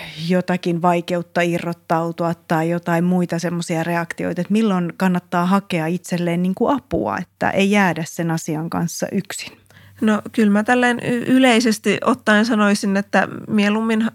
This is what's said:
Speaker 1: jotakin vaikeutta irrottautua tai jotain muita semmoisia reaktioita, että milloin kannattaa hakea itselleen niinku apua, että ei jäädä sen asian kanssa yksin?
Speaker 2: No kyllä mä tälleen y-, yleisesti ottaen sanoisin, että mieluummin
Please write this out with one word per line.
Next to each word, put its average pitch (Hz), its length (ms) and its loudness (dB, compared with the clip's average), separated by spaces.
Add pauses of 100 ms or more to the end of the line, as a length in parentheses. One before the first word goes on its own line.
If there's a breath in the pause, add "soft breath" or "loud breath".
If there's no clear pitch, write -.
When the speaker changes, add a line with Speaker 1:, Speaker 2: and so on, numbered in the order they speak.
(280 loud breath)
Speaker 1:
jotakin 180 540 0
vaikeutta 175 600 0
irrottautua 170 920 -2
tai 165 360 -2
jotain 170 340 0
muita 180 360 0
semmoisia 170 440 -4
reaktioita, 170 580 -4
että 196 120 -2
milloin 190 440 0
kannattaa 180 480 0
hakea 180 420 0
itselleen 175 560 -2
niinku 185 240 0
apua, 165 500 -2
että - 320 -4
ei 196 220 2
jäädä 175 360 2
sen 170 240 -4
asian 165 380 -4
kanssa - 420 -4
yksin? - 460 -8 (440 soft breath)
Speaker 2:
No 214 200 2 (100)
kyllä 214 200 4
mä 208 120 4
tälleen 247 400 2
y-, 240 240 -2
yleisesti 226 800 4
ottaen 214 400 2
sanoisin, 208 520 2
että 202 300 0 (200)
mieluummin 220 680 0